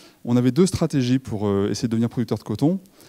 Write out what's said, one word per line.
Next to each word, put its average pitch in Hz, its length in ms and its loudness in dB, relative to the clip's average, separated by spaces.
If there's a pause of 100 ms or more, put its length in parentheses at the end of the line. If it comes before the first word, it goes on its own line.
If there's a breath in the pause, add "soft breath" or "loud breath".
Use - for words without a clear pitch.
(260 loud breath)
On 120 100 0
avait 123 160 4
deux 165 140 4
stratégies 135 520 0
pour, 107 300 -4
euh, 101 240 2
essayer - 160 -4
de 113 60 -2
devenir 117 160 0
producteur 113 280 -4
de - 60 -12
coton. 143 380 0 (280 loud breath)